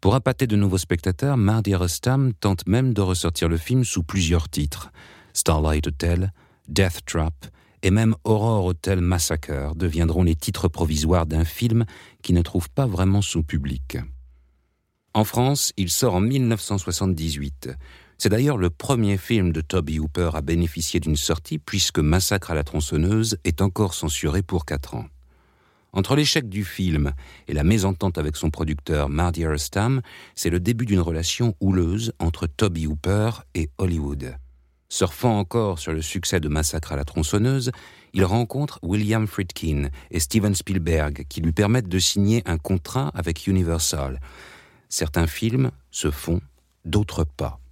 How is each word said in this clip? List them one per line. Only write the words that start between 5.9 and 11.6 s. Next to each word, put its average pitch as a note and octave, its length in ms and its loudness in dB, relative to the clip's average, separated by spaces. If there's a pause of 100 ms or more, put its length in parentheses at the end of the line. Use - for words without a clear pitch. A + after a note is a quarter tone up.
Death F2+ 360 0
Trap D#2+ 300 -2 (480)
et F#2+ 80 4
même A2 240 4 (100)
Horror G#2+ 400 2
Hotel F2+ 380 0
Massacre D#2 720 -2
deviendront E2 480 2
les E2 140 4
titres - 320 -2
provisoires D#2+ 580 2
d'un D#2+ 180 2
film A2+ 400 2 (380)